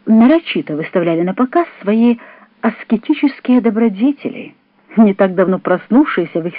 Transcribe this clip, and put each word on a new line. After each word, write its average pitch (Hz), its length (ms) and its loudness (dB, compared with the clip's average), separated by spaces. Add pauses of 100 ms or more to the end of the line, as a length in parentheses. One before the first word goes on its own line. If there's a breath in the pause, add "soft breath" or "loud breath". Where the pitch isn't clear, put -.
нарочито 220 720 2
выставляли 165 460 -2
на 185 120 -4
показ 262 320 -2 (160)
свои 226 340 2 (460 loud breath)
аскетические 247 1000 -2
добродетели, 226 920 -2 (420)
не 208 180 4
так 190 200 0
давно 185 240 0
проснувшиеся 180 840 -2
в 165 60 -10
их 165 120 -8